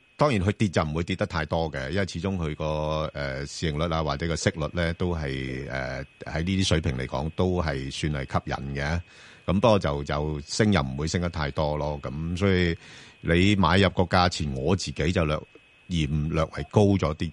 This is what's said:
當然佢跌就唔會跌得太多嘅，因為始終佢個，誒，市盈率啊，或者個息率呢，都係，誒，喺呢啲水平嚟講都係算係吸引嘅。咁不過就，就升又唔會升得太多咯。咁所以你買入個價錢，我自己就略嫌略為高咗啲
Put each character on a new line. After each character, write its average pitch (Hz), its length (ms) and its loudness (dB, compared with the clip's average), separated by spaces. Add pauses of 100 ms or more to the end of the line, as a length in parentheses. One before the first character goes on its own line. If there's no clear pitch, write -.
(180)
當 147 140 4
然 104 100 2
佢 98 120 2
跌 110 140 0
就 90 160 2
唔 76 120 -2
會 85 100 0
跌 92 100 -2
得 104 100 -2
太 80 200 -4
多 82 260 -2
嘅， 67 200 -6
因 92 80 -2
為 98 60 0
始 87 140 -8
終 95 160 -4
佢 80 200 -4
個， 78 600 -2
誒， 69 300 -6
市 - 220 -6
盈 73 120 -2
率 80 40 0 (100)
啊， 80 100 0
或 71 140 -2
者 82 100 -4
個 80 80 -2
息 87 140 0
率 78 240 -4
呢， 85 220 0
都 90 200 -2
係， 67 540 -6
誒， 65 360 -6 (200)
喺 78 180 -4
呢 95 200 2
啲 - 20 -
水 80 160 2
平 69 160 -2
嚟 64 100 -4
講 69 300 -4
都 92 240 2
係 67 280 -4
算 76 220 -4 (140)
係 - 80 -14
吸 - 180 -2
引 67 240 -6
嘅。 76 260 -2 (440)
咁 87 80 0
不 98 80 2
過 107 180 6
就， 73 240 -2
就 76 380 -2
升 107 320 2
又 82 80 4
唔 65 160 -4
會 76 100 -2
升 87 140 0
得 87 80 0
太 76 220 -4
多 76 260 -2
咯。 73 260 -4
咁 80 340 -6
所 98 160 4
以 87 220 4 (460)
你 90 340 4
買 90 220 4
入 95 140 6
個 95 120 0
價 90 240 4
錢， 76 280 -2
我 71 200 2
自 82 160 -4
己 73 200 0
就 92 120 2
略 76 160 0 (500)
嫌 78 400 0
略 80 140 0
為 78 260 -6
高 110 120 6
咗 98 340 4
啲 82 180 -6